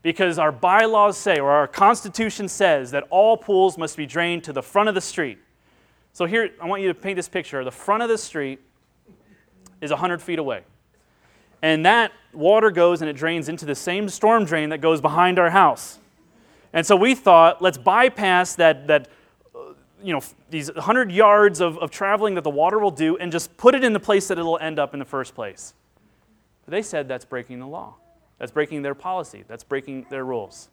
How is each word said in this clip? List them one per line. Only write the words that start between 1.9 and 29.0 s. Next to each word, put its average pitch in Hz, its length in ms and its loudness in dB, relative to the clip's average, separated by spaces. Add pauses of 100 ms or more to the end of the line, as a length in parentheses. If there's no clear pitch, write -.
says, 151 420 0
that 139 220 -4
all 214 260 4
pools 190 400 0
must 160 180 -8
be 151 120 -10
drained 170 380 -4
to 147 80 -12
the 135 100 -6
front 202 260 0
of 190 60 -4
the 185 60 -2
street." 135 360 -8 (760)
So 175 120 -6
here, 208 240 -2 (100)
I 170 60 -14
want 196 160 -6
you 190 60 -2
to 170 80 -2
paint 190 220 -8
this 180 120 -10
picture. 143 340 -8
The 127 60 -8
front 214 320 -4
of 233 80 -4
the 226 80 0
street 139 420 -10 (1200)
is 151 120 -8
a 147 40 0
hundred 175 280 -6
feet 170 160 -6
away. 123 240 -8 (1000)
And 160 240 0
that 220 260 4 (220)
water 202 380 4
goes 175 300 2
and 156 100 -4
it 143 40 -8
drains 160 320 -4
into 156 180 -10
the 147 100 -6
same 190 340 -6
storm 220 340 2
drain 151 260 -2
that 156 120 -6
goes 160 200 2
behind 175 360 2
our 170 140 4
house. 170 480 2 (720)
And 165 100 0
so 202 120 6
we 226 180 2
thought, 170 480 6
"Let's 175 160 0
bypass 190 800 2
that, 151 320 2
that, 147 200 2 (480)
uh, 147 180 -18 (280)
you 190 120 -6
know, 143 40 -4
f-, - 160 -12 (160)
these 156 280 -10
hundred 214 340 0
yards 202 500 4
of, 170 160 0
of 165 140 -8
traveling 202 440 -2
that 160 80 -4
the 151 60 -2
water 170 300 0
will 202 120 0
do 160 260 -2
and 175 140 -8
just - 260 -8
put 254 180 6
it 262 80 0
in 233 100 2
the 202 60 -2
place - 300 0
that 175 100 -4
it'll 165 180 -4
end 160 220 -8
up 143 140 -4
in 143 60 -12
the 131 60 -12
first 131 300 -10
place." 101 400 -14 (920)
But 143 60 -16
they 196 100 -4
said 156 260 -8
that's 127 180 -10
breaking 123 340 -12
the 127 80 -16
law. 147 280 -16 (440)
That's 123 120 -12
breaking 151 300 -4
their 139 140 -6
policy. 175 520 -10